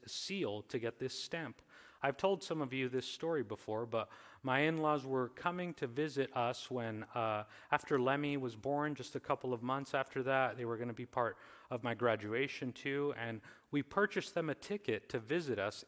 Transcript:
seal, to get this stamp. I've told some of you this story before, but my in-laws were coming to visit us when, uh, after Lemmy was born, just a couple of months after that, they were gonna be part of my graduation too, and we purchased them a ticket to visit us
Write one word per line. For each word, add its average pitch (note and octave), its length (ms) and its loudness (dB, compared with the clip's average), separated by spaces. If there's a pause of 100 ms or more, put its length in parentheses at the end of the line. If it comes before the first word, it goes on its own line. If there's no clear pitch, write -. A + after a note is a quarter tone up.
seal, A#2 640 -4
to B2+ 100 -4
get A2+ 200 -2
this C3 140 -4
stamp. - 480 -6 (420)
I've C#3 140 2
told G3 260 2
some D#3 200 0
of B2+ 100 -2
you C3 160 2
this B2 160 0
story D#3+ 380 0
before, G#2+ 420 -4
but A2+ 240 0 (340)
my C3 180 6
in-laws D3+ 440 4
were C3 240 2
coming F3 460 -2
to - 120 -2
visit C3 480 0
us B2 360 0
when, A2+ 340 -2 (100)
uh, A2 300 2 (260)
after D3 300 4
Lemmy C#3+ 380 2
was A#2+ 180 -4
born, C#3+ 380 0
just - 200 -10
a C3+ 60 -4
couple C3 320 0
of A#2 100 -2
months C3 300 -2
after C3+ 300 0
that, C3 340 2
they B2 80 -6
were A2+ 140 -2
gonna A#2+ 160 -4
be B2 100 -6
part A#2+ 320 0 (340)
of A#2+ 140 -4
my A#2+ 80 2
graduation A#2 800 0
too, C#3+ 480 -2
and A2+ 220 -6 (280)
we C#3+ 120 2
purchased - 520 0
them D#3+ 140 0
a C#3 60 0
ticket D#3+ 560 -4
to B2+ 80 -2
visit B2+ 400 0
us G2+ 280 -2